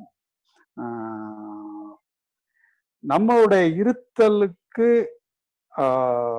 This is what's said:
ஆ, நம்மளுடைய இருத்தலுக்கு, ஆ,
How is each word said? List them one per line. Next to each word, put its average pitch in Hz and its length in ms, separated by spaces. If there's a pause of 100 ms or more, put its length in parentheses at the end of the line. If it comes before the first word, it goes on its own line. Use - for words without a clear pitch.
(760)
ஆ, 120 100 (2250)
நம்மளுடைய 202 560 (120)
இருத்தலுக்கு, 220 1300 (720)
ஆ, 127 440 (180)